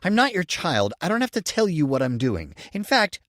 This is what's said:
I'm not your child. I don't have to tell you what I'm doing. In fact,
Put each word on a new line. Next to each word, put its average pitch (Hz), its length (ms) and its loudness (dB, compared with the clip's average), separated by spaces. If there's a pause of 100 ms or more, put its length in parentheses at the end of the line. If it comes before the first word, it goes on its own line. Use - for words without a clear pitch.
I'm 196 120 2
not 247 180 4
your 185 100 -2
child. 110 580 0
I 160 60 -4
don't 220 140 0
have 254 100 -2
to 226 100 -4
tell - 260 0
you 160 180 2
what 135 160 0
I'm 127 160 0
doing. 98 380 -2 (180)
In 202 100 -6
fact, 214 460 0